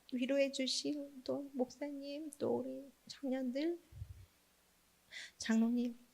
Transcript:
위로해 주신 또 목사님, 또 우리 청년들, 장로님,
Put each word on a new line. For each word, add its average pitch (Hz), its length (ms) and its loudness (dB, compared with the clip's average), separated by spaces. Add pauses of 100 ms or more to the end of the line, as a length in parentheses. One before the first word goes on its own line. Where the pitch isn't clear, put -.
(140)
위로해 269 380 4
주신 277 720 -2
또 277 300 -2
목사님, 285 840 -4
또 240 200 2
우리 262 340 -6 (160)
청년들, 269 720 0 (1600)
장로님, 233 600 4 (160)